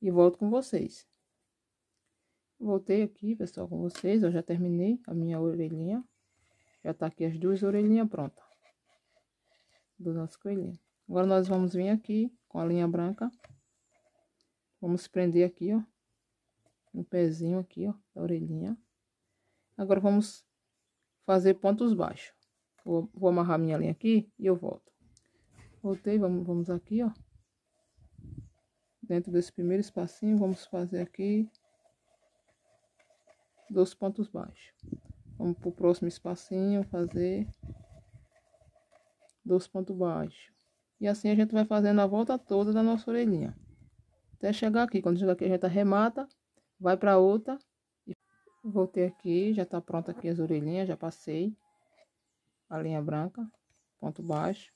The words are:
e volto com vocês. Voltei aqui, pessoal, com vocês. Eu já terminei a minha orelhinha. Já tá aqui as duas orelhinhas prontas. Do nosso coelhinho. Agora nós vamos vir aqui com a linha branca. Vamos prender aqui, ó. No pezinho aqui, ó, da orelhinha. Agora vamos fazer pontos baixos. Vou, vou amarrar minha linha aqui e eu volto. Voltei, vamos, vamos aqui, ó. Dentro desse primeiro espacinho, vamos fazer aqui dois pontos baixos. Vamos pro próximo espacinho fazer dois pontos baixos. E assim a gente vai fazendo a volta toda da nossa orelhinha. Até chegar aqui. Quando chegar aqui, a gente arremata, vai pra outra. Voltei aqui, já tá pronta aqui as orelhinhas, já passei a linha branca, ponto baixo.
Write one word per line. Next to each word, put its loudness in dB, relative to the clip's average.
e -2
volto 6
com -2
vocês. -4
Voltei 0
aqui, -4
pessoal, -8
com -8
vocês. 0
Eu 4
já -2
terminei -2
a -10
minha -2
orelhinha. -4
Já -6
tá -6
aqui -6
as -2
duas 0
orelhinhas 4
prontas. -8
Do -6
nosso -8
coelhinho. -6
Agora 2
nós 4
vamos 2
vir 0
aqui 0
com -10
a -2
linha 2
branca. -2
Vamos -4
prender 2
aqui, -2
ó. 0
No -6
pezinho -2
aqui, -6
ó, -4
da -8
orelhinha. -6
Agora 4
vamos 2
fazer 6
pontos 2
baixos. -4
Vou, -2
vou 2
amarrar 2
minha 0
linha -2
aqui 2
e -2
eu 4
volto. -10
Voltei, -2
vamos, 0
vamos -2
aqui, -2
ó. 0
Dentro -4
desse 0
primeiro -2
espacinho, -2
vamos -2
fazer -6
aqui -2
dois 2
pontos -4
baixos. -14
Vamos -2
pro -6
próximo 2
espacinho -4
fazer -4
dois 0
pontos -8
baixos. -4
E -2
assim 0
a 4
gente 4
vai 2
fazendo 4
a 4
volta 0
toda 0
da 2
nossa 0
orelhinha. -2
Até -2
chegar 2
aqui. -2
Quando 2
chegar 2
aqui, -2
a 0
gente 2
arremata, 2
vai 2
pra 6
outra. 4
Voltei 0
aqui, 0
já 0
tá -6
pronta -6
aqui -8
as -2
orelhinhas, -2
já -4
passei -6
a -8
linha -4
branca, -6
ponto -10
baixo. -4